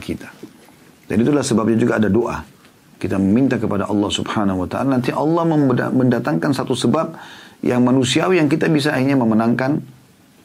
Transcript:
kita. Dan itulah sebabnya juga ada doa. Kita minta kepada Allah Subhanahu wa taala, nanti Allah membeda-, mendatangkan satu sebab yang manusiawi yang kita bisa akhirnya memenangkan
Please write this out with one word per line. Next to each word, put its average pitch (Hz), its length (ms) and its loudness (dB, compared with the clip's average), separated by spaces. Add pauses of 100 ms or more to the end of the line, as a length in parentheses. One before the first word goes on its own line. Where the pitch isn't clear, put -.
kita. - 240 -10 (800)
Dan - 160 -2
itulah 143 160 2
sebabnya 113 400 2
juga 117 160 2
ada 107 160 2
doa. 95 320 0 (520)
Kita 95 240 -4
minta 113 400 2
kepada 101 320 -2
Allah 104 160 0
Subhanahu 95 560 -2
wa 82 80 -8
taala, 127 240 -2
nanti 127 160 -2
Allah 160 320 0
membeda-, 135 480 0
mendatangkan 131 640 0
satu 123 160 -4
sebab 131 400 0 (480)
yang 123 240 0
manusiawi 135 560 2
yang 151 80 2
kita 160 240 0
bisa 143 240 0
akhirnya 135 240 0
memenangkan 120 640 0 (600)